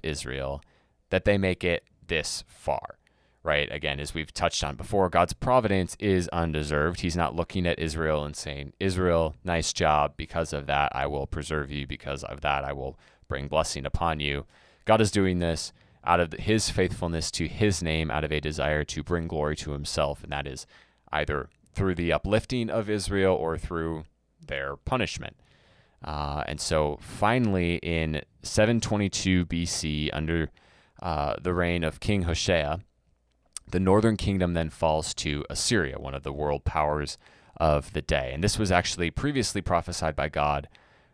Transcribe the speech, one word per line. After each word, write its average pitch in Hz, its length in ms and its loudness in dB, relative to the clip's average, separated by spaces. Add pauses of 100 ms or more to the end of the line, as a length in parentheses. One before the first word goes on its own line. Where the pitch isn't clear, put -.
Israel 67 580 -6 (480)
that 95 140 0
they 101 120 4
make 92 280 0
it 87 180 2 (240)
this - 400 -2
far, - 520 -6 (440)
right? 73 300 2
Again, 71 260 -4
as 73 160 -6
we've 78 180 -6
touched - 300 0
on 71 140 -4
before, 95 320 2
God's 87 240 4
providence 104 680 2
is 92 300 2
undeserved. 78 720 0
He's 85 160 -2
not 78 180 0
looking 87 320 -2
at 85 120 0
Israel 78 460 0
and 73 120 -8
saying, 71 420 -10
"Israel, 87 640 2
nice 85 300 0
job. 76 440 2
Because 80 360 -4
of 71 140 -6
that, 71 280 0
I 69 120 -2
will 71 200 -4
preserve 73 460 -6
you. 69 160 -6
Because 69 340 -8
of 69 200 -12
that, 71 200 2
I 69 100 -6
will 67 240 -8 (300)
bring 69 220 -6
blessing 73 360 0
upon 78 360 -2
you." 71 260 -2 (380)
God 110 180 6
is 104 80 4
doing 95 280 4
this 82 360 -2 (280)
out 87 160 4
of 82 140 2
his 107 380 0
faithfulness 87 600 -2
to 82 140 -2
his 104 360 0
name, 80 280 0
out 76 140 0
of 76 80 -2
a 76 80 0
desire 76 440 0
to - 180 -6
bring 85 260 -2
glory 76 280 -2
to - 160 -8
himself, 71 500 -2
and - 100 -10
that 71 140 -4
is 65 200 -12 (460)
either 76 380 -2 (240)
through 95 200 0
the 85 160 0
uplifting 107 600 0
of 104 180 -2
Israel 98 480 2
or 82 220 -2
through 80 460 -4 (420)
their 69 300 -6
punishment. - 600 -4 (680)
Uh, 73 460 -4
and 76 100 -6
so 76 440 2
finally 101 760 2
in 80 460 -2 (200)
seven 110 380 4
twenty-two 95 640 2
B 85 220 -2
C, 76 440 -2
under, 78 400 -2 (520)
uh, 73 360 -2
the 90 140 -2
reign 87 320 2
of 78 160 -4
King 101 220 0
Hoshea, 85 560 0 (920)
the 90 100 2
northern 104 360 6
kingdom 90 380 0
then 82 160 0
falls 78 460 0
to 73 340 -2
Assyria, 80 480 0
one 67 160 -8
of 69 80 -8
the 69 100 -6
world 71 320 -2
powers 76 540 0 (400)
of 76 340 2
the 76 80 -2
day. 67 320 0
And 73 100 -2
this 104 160 2
was 98 140 2
actually 87 380 2
previously 131 500 -2
prophesied 85 560 0
by 73 140 -2
God, 73 360 0 (480)